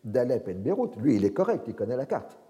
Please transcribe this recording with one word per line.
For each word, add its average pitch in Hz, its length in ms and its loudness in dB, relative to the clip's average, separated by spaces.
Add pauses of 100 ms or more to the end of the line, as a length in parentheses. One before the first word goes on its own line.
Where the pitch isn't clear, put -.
d'Alep 123 440 0
et 90 60 -6
de 92 40 -8
Beyrouth, 196 380 -2
lui 117 200 4
il 98 100 4
est - 80 2
correct, 190 320 0
il 113 80 -8
connaît 117 240 -2
la 139 80 -4
carte - 320 -6 (120)